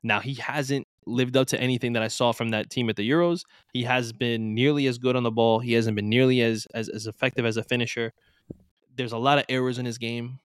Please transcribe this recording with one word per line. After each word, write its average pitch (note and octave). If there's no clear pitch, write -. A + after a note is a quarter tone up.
Now, G#2+
he C3+
hasn't C#3
lived B2
up C3
to -
anything B2
that A2+
I A2+
saw A#2+
from A#2
that G#2+
team A#2+
at G#2
the G#2+
Euros. E3+
He B2
hasn't A#2+
been A2+
nearly C#3
as A#2+
good B2+
on B2
the A#2
ball. A2+
He A#2+
hasn't A2+
been G#2
nearly B2+
as, A2+
as, A2+
as G#2+
effective A#2
as A2+
a G#2+
finisher. A#2+
There's A#2+
a A2+
lot C#3
of C3+
errors B2+
in B2
his A#2
game A#2